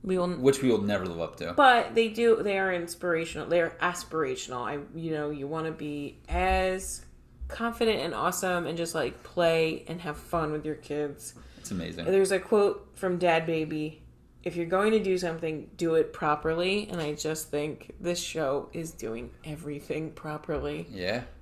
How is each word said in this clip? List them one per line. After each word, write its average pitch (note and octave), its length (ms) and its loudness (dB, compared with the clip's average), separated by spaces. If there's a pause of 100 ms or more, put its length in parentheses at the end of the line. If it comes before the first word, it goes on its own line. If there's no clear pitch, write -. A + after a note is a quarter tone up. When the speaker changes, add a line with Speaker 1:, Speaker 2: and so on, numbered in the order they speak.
Speaker 1:
We F#3 160 0
will F3+ 120 2
Speaker 2:
Which C#3 320 4
we C3 80 6
will G#2+ 120 6
never G2+ 220 2
live E2+ 160 -4
up D#2+ 160 -4
to. E2 160 -6
Speaker 1:
But B3+ 420 6
they A3+ 140 4
do, A3+ 340 4
they G3 160 0
are F#3+ 140 0
inspirational. E3+ 760 -2
They E3+ 120 4
are E3 100 2 (120)
aspirational. C3+ 800 -4
I, C#3+ 160 -4 (160)
you E3 180 -6
know, D3+ 180 -2
you C#3 160 -6
wanna D#3+ 260 -4
be D3 460 -8 (100)
as F#3 760 0 (440)
confident A3+ 520 0
and D3+ 140 -4
awesome F3 520 0
and E3 120 -4
just, E3 160 -4
like, D3 300 -2
play E3 640 2
and E3+ 120 -6
have D#3+ 160 -6
fun D#3+ 360 -2
with D3+ 120 -6
your D3+ 120 -4
kids. D3 580 -6 (240)
Speaker 2:
It's - 120 -12
amazing. E2+ 360 -4
Speaker 1:
There's F#3+ 260 6
a F#3+ 60 4
quote G3+ 560 2
from F3+ 240 -2
Dad E3 260 4
Baby, D#3 580 -2 (400)
"If F3 140 -6
you're E3+ 100 0
going G3 260 4
to A3 100 6
do F#3 160 2
something, D#3+ 580 -4
do E3 200 2
it D#3 180 4
properly." E3 760 0
And F3 120 -4
I D3+ 120 -2
just D#3 360 -4
think D3 500 -4
this F3 220 -2
show C#3+ 500 -2
is E3 200 -8
doing A2+ 380 -8 (140)
everything D3+ 680 -6
properly. D3+ 800 -6
Speaker 2:
Yeah. G2 340 -2 (180)